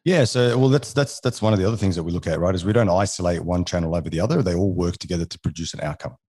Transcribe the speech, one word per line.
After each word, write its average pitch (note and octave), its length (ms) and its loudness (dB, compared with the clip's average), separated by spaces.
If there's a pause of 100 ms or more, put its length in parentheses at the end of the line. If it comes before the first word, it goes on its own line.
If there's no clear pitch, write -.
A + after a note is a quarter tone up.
Yeah, E3 180 4
so, B2 340 2
well, C3 120 6
that's, - 240 0
that's, C#3 260 0
that's - 220 -2
one G#2+ 100 2
of G#2 80 4
the F#2 80 2
other A2+ 80 0
things G2 220 0
that E2+ 60 -4
we E2 100 -4
look F2 120 -4
at, D#2+ 140 -2
right, F2+ 160 2
is E2+ 80 -4
we G2 80 0
don't G#2+ 180 4
isolate F2 540 0
one F2 220 0
channel E2 280 -2
over E2 160 -2
the D#2+ 120 -2
other. C#3+ 200 0
They F2+ 140 0
all F#2+ 180 2
work F2 240 -2
together E2+ 280 -4
to - 160 -14
produce E2 320 -6
an D#2 80 -8
outcome, D2+ 340 -8 (200)